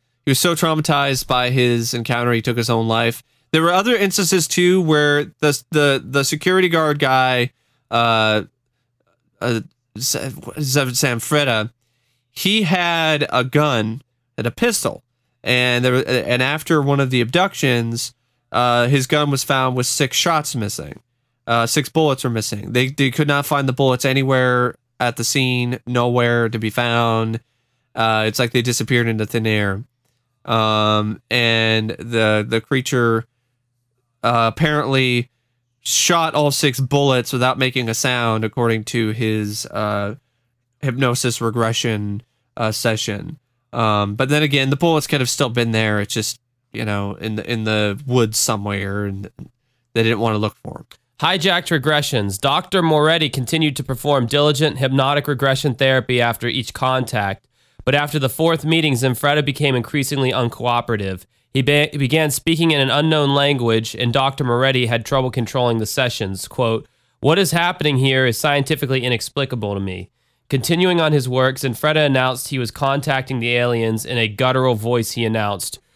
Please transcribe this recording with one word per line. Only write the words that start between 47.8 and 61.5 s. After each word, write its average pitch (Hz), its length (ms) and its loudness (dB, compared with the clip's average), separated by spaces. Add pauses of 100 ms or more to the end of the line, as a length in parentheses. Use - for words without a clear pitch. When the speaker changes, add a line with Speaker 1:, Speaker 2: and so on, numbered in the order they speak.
Speaker 1:
woods 120 320 2
somewhere, 101 680 -2
and 98 260 -8 (600)
they 113 100 2
didn't 113 180 2
wanna 110 180 0
look 104 180 -2
for - 220 -14
'em. - 80 -18 (340)
Speaker 2:
Hijacked 175 480 0 (120)
regressions. 127 600 0
Doctor 170 420 0
Moretti 156 480 2
continued 147 460 -2
to 135 80 -6
perform 135 420 0
diligent 143 520 2
hypnotic 135 500 0
regression 135 460 0
therapy 131 460 2
after 117 280 0
each - 260 -6
contact, 123 720 -2 (380)
but 131 100 0
after 147 240 0
the 135 100 0
fourth 160 360 0
meeting, 156 300 2
Zinfreda 135 500 2
became 139 300 0
increasingly 131 580 -2
uncooperative. 117 920 -2 (280)